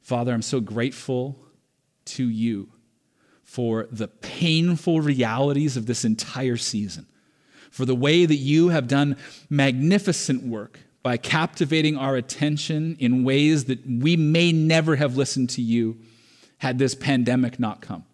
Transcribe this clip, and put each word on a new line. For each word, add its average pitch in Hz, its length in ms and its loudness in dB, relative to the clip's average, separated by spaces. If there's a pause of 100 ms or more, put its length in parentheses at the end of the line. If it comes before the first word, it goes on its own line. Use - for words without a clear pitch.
Father, 123 320 -2
I'm 113 100 0
so 131 180 -2
grateful 123 840 -6 (640)
to 127 220 -4
you 110 420 -2 (720)
for 113 480 -4
the 110 160 -8
painful 165 960 0
realities 139 760 0
of 110 100 -6
this 117 180 -4
entire 120 520 -2
season, 104 500 -6 (640)
for 131 140 -6
the 127 100 0
way 147 300 4
that 156 120 4
you 147 320 4
have 147 200 0
done 139 280 2 (340)
magnificent 139 960 0
work 110 360 -10 (220)
by 123 140 -2
captivating 156 800 0
our 135 200 -2
attention 151 840 -4
in 127 240 2
ways 143 420 4
that 127 200 -4
we 135 320 2
may 165 360 4
never 160 440 4
have 131 200 0
listened 131 340 0
to - 120 -6
you 113 360 0 (600)
had 127 200 -4
this 131 160 2
pandemic 123 640 0
not 107 220 -4
come. 87 340 -14